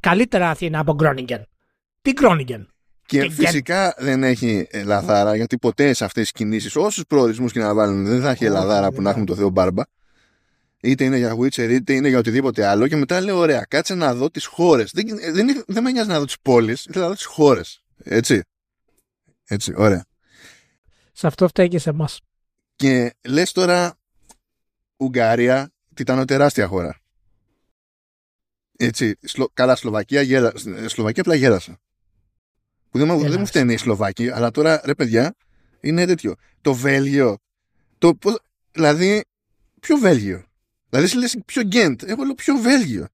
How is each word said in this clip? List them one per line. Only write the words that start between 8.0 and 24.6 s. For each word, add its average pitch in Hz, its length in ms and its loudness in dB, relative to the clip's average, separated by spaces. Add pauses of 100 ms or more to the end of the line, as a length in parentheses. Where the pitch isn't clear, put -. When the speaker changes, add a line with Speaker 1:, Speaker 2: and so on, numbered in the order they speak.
Speaker 2:
δεν 120 160 0
θα 139 100 0
έχει 123 140 -2
Speaker 1:
Όχι, 104 100 2
Speaker 2:
λαδάρα 98 280 2
Speaker 1:
δεν 95 120 0
Speaker 2:
που - 20 -8
να 98 80 -4
Speaker 1:
θα. 101 60 2
Speaker 2:
έχουμε 101 160 -2
το 92 80 -4
Θεό 101 140 0
Μπάρμπα. 92 340 0 (1000)
Είτε 131 220 0
είναι 131 120 2
για 117 200 -2
Witcher, 123 340 -2
είτε 127 220 0
είναι 135 160 0
για 127 100 4
οτιδήποτε 117 480 0
άλλο. 104 220 2
Και 156 80 -2
μετά 165 240 0
λέω, 196 160 -2
«Ωραία, 156 320 2
κάτσε 165 260 -4
να 151 200 0
δω 135 160 -2
τις - 160 -12
χώρες». 147 460 2
Δεν, 214 280 -6
ε, 170 120 -6
δεν, 240 340 0
δεν 208 160 -4
με 254 80 0
νοιάζει 233 180 -2
να 170 100 -2
δω 143 60 -2
τις - 180 -12
πόλεις, 120 420 2
ήθελα - 180 -6
να 170 60 -2
δω 190 60 -4
τις - 100 -12
χώρες. 135 600 0 (120)
Έτσι. 110 460 0 (1000)
Έτσι, 101 320 -8
ωραία. 95 280 2 (1080)
Speaker 1:
Σε - 140 -6
αυτό 175 220 2
φταίει 180 200 2
και 175 100 -2
σε 156 120 -4
εμάς. 151 300 -6 (560)
Speaker 2:
Και 127 380 0 (140)
λες 156 240 0
τώρα, 175 460 0 (1000)